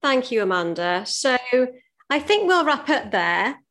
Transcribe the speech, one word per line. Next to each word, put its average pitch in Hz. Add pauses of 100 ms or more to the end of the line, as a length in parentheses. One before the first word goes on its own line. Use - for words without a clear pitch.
Thank 262
you, 226
Amanda. 175
So 254 (720)
I 285
think 415
we'll 349
wrap 285
up 277
there. 180 (140)